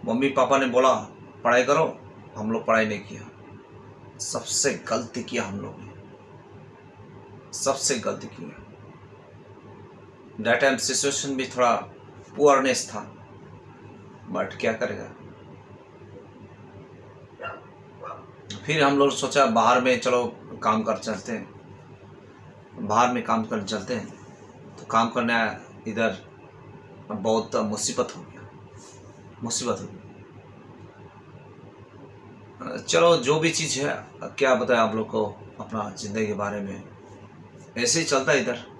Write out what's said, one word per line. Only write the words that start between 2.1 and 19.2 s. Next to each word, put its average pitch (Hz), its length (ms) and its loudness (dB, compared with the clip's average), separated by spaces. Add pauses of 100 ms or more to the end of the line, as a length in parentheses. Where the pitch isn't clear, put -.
हम 107 160 -2
लोग 113 140 -2
पढ़ाई 113 200 4
नहीं 104 140 -4
किया। 101 220 -14 (960)
सबसे - 560 0 (140)
गलती 117 340 -4
किया 117 220 -4
हम 101 160 -8
लोग - 180 -10
ने, - 140 -16 (1600)
सबसे - 460 -2
गलती - 280 -6
किया। - 380 -16 (1800)
That 123 200 4
time 131 140 4
situation 139 580 -2
भी 131 100 -4
थोड़ा 120 300 2 (600)
poorness 135 540 4
था, 107 240 -10 (1160)
but 92 120 -2
क्या - 280 -2
करेगा। 104 400 -4 (3500)
फिर 151 180 2
हम 139 140 4
लोग 139 120 6
सोचा 135 360 4